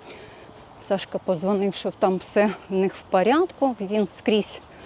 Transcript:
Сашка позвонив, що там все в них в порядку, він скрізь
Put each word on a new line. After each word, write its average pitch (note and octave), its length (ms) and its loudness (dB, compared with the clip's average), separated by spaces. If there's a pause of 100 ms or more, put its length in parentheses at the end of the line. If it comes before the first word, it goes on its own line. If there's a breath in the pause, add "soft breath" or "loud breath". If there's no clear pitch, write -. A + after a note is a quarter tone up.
(800 loud breath)
Сашка - 380 -4
позвонив, F#3+ 560 -2
що - 160 -6
там F#3+ 260 0
все G#3 380 0 (160)
в G3 40 -4
них F#3+ 200 2
в - 80 -18
порядку, B3+ 760 2
він G3+ 260 0
скрізь - 540 -2 (260 loud breath)